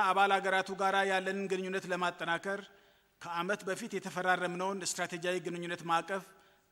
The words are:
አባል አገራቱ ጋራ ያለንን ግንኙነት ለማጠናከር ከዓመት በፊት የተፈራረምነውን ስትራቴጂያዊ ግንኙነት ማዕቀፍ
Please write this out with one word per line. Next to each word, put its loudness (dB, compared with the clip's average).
አባል 6
አገራቱ 2
ጋራ 2
ያለንን 0
ግንኙነት -2
ለማጠናከር -2
ከዓመት -2
በፊት -4
የተፈራረምነውን 0
ስትራቴጂያዊ -2
ግንኙነት -6
ማዕቀፍ 0